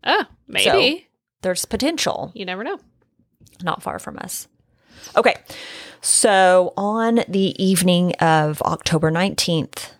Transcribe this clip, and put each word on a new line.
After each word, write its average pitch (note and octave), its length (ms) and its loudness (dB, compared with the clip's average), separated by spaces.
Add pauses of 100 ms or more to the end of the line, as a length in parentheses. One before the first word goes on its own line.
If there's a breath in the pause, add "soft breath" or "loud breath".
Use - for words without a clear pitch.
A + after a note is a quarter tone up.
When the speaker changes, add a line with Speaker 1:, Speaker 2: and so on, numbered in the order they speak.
Speaker 1:
Oh, D#4+ 220 0 (220)
maybe. D4 520 2
Speaker 2:
So - 40 -20 (380)
there's F#3 240 -4
potential. A3+ 720 -4
Speaker 1:
You - 100 -12
never F3+ 180 -8
know. F4+ 140 -8 (840)
Speaker 2:
Not - 180 -6
far - 180 -8
from - 200 -14
us. - 280 -12 (680 loud breath)
Okay. G#3 200 4 (680 loud breath)
So F#3 720 4
on A3+ 500 0
the F#3+ 360 0
evening F3+ 520 2
of D#3 460 2
October D#3+ 500 0
nineteenth - 880 -2